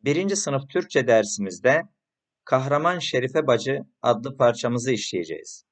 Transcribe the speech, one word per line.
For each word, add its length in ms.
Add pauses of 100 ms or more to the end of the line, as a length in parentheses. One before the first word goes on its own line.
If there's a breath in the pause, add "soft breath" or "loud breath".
Birinci 320
sınıf 340
Türkçe 360
dersimizde 760 (600)
Kahraman 540
Şerife 480
Bacı 340 (220)
adlı 340
parçamızı 560
işleyeceğiz. 800